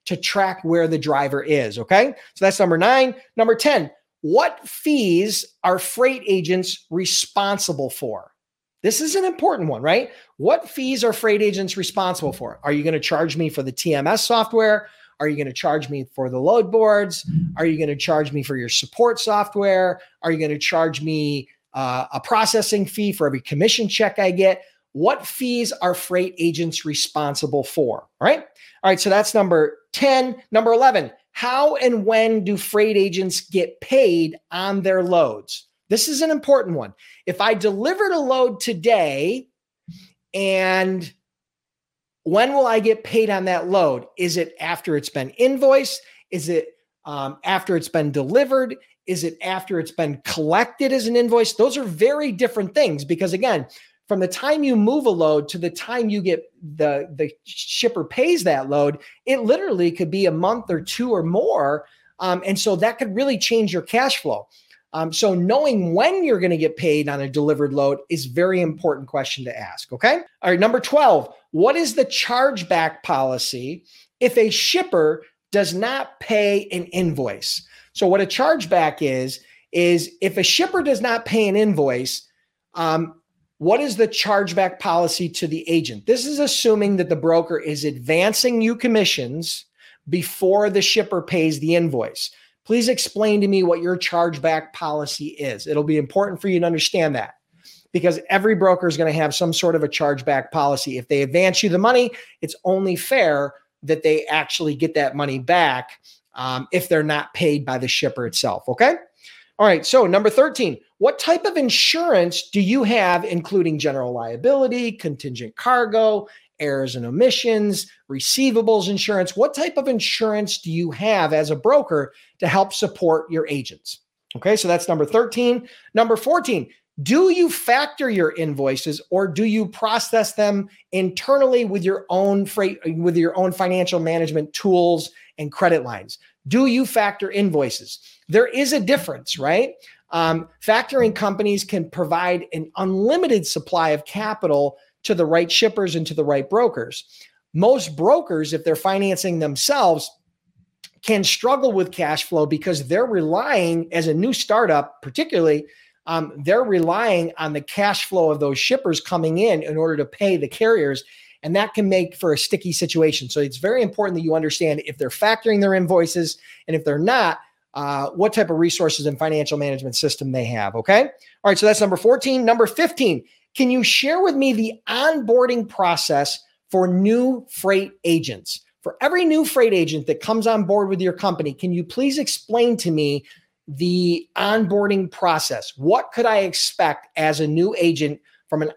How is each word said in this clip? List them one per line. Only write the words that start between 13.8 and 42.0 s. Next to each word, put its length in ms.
M 140
S 180
software? 640
Are 80
you 100
gonna 160
charge 360
me 260
for 120
the 120
load 320
boards? 520
Are 120
you 100
gonna 180
charge 360
me 100
for 160
your 120
support 500
software? 800
Are 80
you 80
gonna 180
charge 460
me, 460
uh, 360
a 80
processing 680
fee 240
for 160
every 140
commission 460
check 300
I 140
get? 320
What 320
fees 460
are 220
freight 440
agents 460
responsible 800
for, 460
right? 200
All 500
right, 100
so 100
that's 240
number 440
ten. 480
Number 220
eleven, 380
how 460
and 260
when 400
do 140
freight 400
agents 420
get 400
paid 580
on 300
their 200
loads? 680
This 220
is 120
an 80
important 460
one. 180
If 140
I 140
delivered 580
a 80
load 400
today, 880
and 800